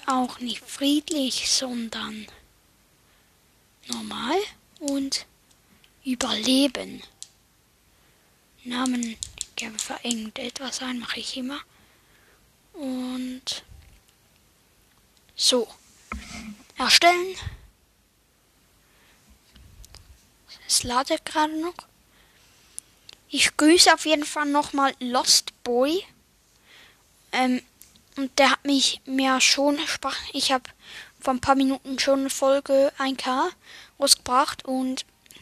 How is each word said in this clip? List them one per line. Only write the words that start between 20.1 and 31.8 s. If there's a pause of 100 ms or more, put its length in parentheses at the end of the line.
Es
ladet
gerade
noch. (1600)
Ich
grüße
auf
jeden
Fall
nochmal
Lost
Boy. (1300)
Ähm, (520)
und
der
hat
mich
mir
schon
sprach-,
ich
hab (500)
vor
ein
paar
Minuten